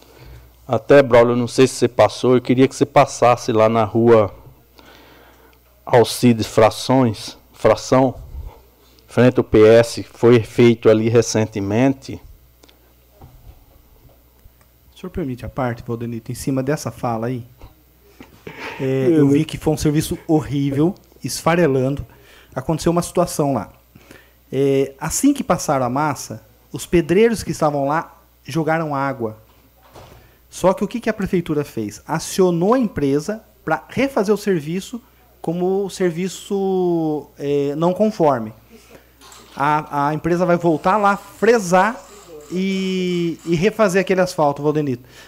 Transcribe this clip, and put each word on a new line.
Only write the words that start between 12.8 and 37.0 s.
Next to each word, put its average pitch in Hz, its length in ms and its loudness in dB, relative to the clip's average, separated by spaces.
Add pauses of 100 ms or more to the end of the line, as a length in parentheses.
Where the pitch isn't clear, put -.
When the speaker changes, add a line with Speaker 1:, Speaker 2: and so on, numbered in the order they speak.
Speaker 2:
O - 60 -20
senhor 180 120 -16
permite 131 360 -8
a - 20 -12
parte, 120 380 -6
Valdenito, 117 460 -8
em - 20 -12
cima 131 260 -4
dessa 131 300 -4
fala 117 380 -6
aí? 120 180 -8 (1300)
É, 131 260 -2
Speaker 1:
Meu 160 120 4
Speaker 2:
eu 143 100 4
vi 139 60 4
Speaker 1:
Deus. 156 120 2
Speaker 2:
que - 100 -10
foi 156 180 -2
um - 20 -4
serviço 156 500 -2
horrível, 143 640 0 (300)
esfarelando. 139 840 0 (480)
Aconteceu 160 380 -4
uma 170 120 0
situação 160 520 -2
lá. 101 160 -6 (840)
É, 135 480 0
assim 208 320 0
que 277 120 -6
passaram 139 420 -2
a - 20 -2
massa, 135 560 -6 (280)
os 139 120 -12
pedreiros 180 600 0
que 170 80 -6
estavam 143 340 -2
lá 156 320 -6 (240)
jogaram 156 500 -4
água. 123 460 -6 (1120)
Só 185 240 0
que 185 80 -8
o 196 60 -2
que 240 100 -8
que 226 120 -6
a 208 40 -2
prefeitura 170 480 -2
fez? 107 460 -10
Acionou 175 680 0
a 269 40 2
empresa 147 680 -4 (200)
pra 160 240 -6
refazer 226 460 -2
o 196 40 -2
serviço 185 600 -6 (420)
como 180 420 -2
o 185 60 -8
serviço, 180 1400 -2 (100)